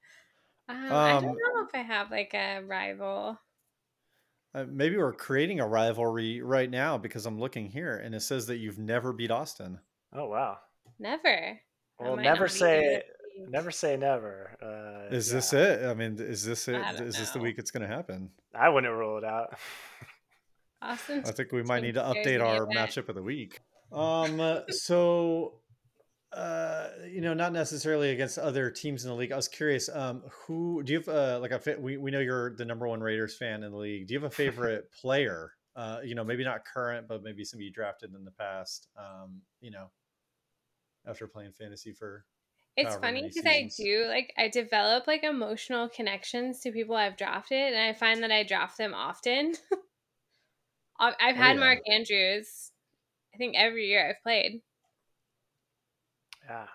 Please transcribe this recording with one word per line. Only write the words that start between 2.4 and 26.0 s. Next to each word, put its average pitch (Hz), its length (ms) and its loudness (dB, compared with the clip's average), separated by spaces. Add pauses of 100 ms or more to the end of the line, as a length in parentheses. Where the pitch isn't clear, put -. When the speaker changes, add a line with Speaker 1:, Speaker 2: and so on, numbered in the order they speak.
Speaker 1:
rival. 196 800 -6 (1120)
Speaker 2:
Uh, 135 140 -6
maybe 143 300 2
we're 143 160 4
creating 156 460 2
a 120 80 2
rivalry 113 720 2
right 127 280 2
now 131 280 0
because 107 280 -8
I'm 110 140 -4
looking 113 300 -6
here 135 280 -4
and 110 180 -8
it 107 60 -6
says 123 260 -2
that 120 100 -4
you've 107 220 -6
never 117 320 0
beat 113 200 -4
Austin. 98 480 -4 (340)
Speaker 3:
Oh, 139 160 -6
wow. 110 300 -2 (380)
Speaker 1:
Never. 220 640 0 (380)
I 123 40 -8
Speaker 3:
Well, 123 80 -2
Speaker 1:
might 131 200 4
Speaker 3:
never 185 160 6
Speaker 1:
not - 80 -2
even - 20 -2
Speaker 3:
say, 156 440 6
Speaker 1:
this - 20 -14 (340)
week. - 100 -16
Speaker 3:
never 156 240 -2
say 147 260 0
never. 110 640 -2
Uh, 107 540 -8
Speaker 2:
Is 113 140 0
this 123 220 0
Speaker 3:
yeah. - 20 6
Speaker 2:
it? 139 320 6
I 123 80 0
mean, 110 260 -4
is 110 260 -6
this 113 220 -4
it? 123 200 -2
Speaker 1:
I 92 60 -4
don't 120 140 -6
Speaker 2:
Is 110 100 -6
this 127 140 -4
the 131 80 -6
Speaker 1:
know. - 0 -
Speaker 2:
week 117 200 -2
it's 110 120 -8
gonna 110 160 -6
happen? 180 440 -8 (220)
Speaker 3:
I 120 160 8
wouldn't 127 240 6
rule 110 240 -2
it 107 80 -6
out. 110 340 -4
<laughs> - 1200 -20
Speaker 1:
Austin's 247 460 -6
Speaker 2:
I 113 40 0
think 123 200 -6
we 123 120 0
might 120 180 0
Speaker 1:
team - 0 -
Speaker 2:
need 117 140 -2
to 127 140 2
Speaker 1:
scares 110 160 0
Speaker 2:
update 127 160 4
Speaker 1:
me 113 140 4
a 110 40 4
Speaker 2:
our 110 80 0
Speaker 1:
bit. 107 220 0
Speaker 2:
matchup - 200 -6
of 107 60 -10
the 92 80 -6
week. 117 380 -8 (300)
Um, 160 480 0
uh, 160 280 0
Speaker 1:
<laughs> - 20 -8
Speaker 2:
so, 170 920 2 (720)